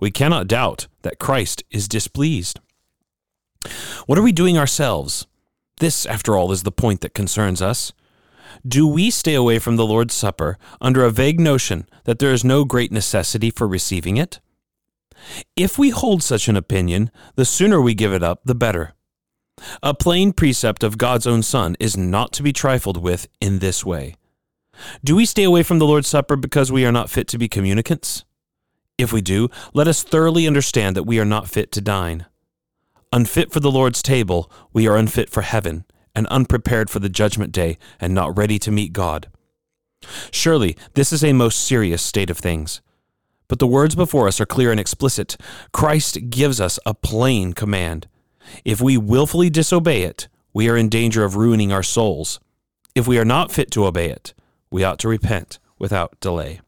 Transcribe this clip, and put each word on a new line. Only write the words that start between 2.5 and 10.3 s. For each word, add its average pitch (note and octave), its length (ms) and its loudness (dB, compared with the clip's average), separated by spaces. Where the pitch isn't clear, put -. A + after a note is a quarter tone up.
What C3 100 2
are - 60 4
we A#3 100 6
doing F3 240 4
ourselves? A#2+ 680 -2
This, - 280 -2
after A2 280 -2
all, F#2 180 2
is F#2 100 -4
the G2 100 -4
point G#2 300 -2
that E2 100 -8
concerns G2 480 -2
us. - 320 -4
Do C3 200 2
we E3 240 2
stay D#3+ 240 -2
away A#2+ 240 4
from A#2 180 -2
the A#2 80 2
Lord's A2+ 300 0
Supper F#2 420 -4